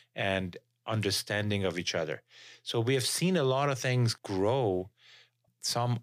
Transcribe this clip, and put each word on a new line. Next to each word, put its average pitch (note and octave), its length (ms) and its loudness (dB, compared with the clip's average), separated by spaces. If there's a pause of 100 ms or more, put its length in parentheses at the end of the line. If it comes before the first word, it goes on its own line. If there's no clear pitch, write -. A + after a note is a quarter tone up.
(160)
and F#2+ 420 -2 (280)
understanding G#2 760 0
of F2 160 0
each F2+ 160 -4
other. D#2+ 260 -4 (420)
So - 160 -2
we A#2+ 160 2
have A#2+ 100 0
seen F3+ 320 2
a C#3+ 60 2
lot C3+ 260 2
of B2+ 100 -2
things B2 340 2
grow, G2 760 0 (720)
some A#2+ 420 0